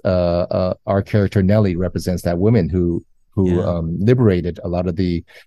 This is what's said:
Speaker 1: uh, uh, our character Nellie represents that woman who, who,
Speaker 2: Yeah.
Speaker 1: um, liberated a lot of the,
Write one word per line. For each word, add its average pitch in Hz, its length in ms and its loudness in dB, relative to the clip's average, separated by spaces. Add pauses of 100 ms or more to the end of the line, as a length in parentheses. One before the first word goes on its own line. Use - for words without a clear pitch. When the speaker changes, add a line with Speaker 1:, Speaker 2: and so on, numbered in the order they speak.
Speaker 1:
uh, - 20 -2
uh, 90 680 0 (120)
our 101 160 0
character 101 420 0
Nellie 98 320 2
represents 87 480 -4
that 85 140 -2
woman 98 320 2
who, 87 340 0 (280)
who, 90 260 0
Speaker 2:
Yeah. 87 80 -2
Speaker 1:
um, 85 340 -4
liberated 95 640 2
a 90 60 -6
lot 87 180 -2
of 87 80 -2
the, 87 280 -2 (240)